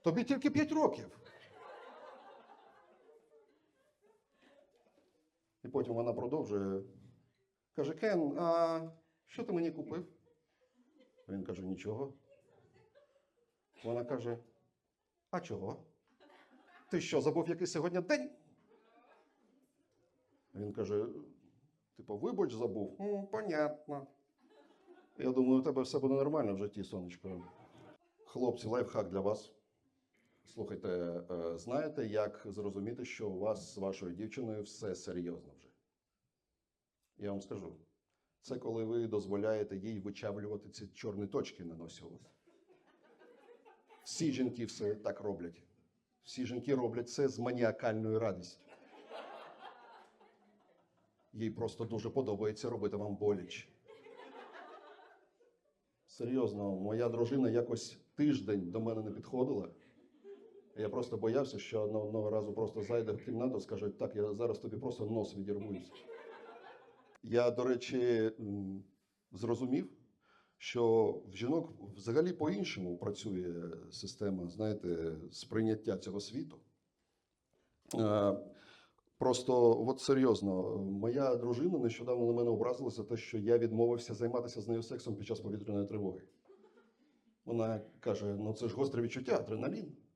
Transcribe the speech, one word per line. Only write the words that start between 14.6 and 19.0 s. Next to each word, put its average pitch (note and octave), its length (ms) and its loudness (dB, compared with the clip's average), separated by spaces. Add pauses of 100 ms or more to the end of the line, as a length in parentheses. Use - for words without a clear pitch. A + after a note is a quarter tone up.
«А F3+ 80 -2
чого? A2 440 -8 (1080)
Ти E3+ 100 0
що, D3 200 2
забув, D#3 280 2
який F3 180 0
сьогодні F3 340 0
день?» C4 300 2 (2250)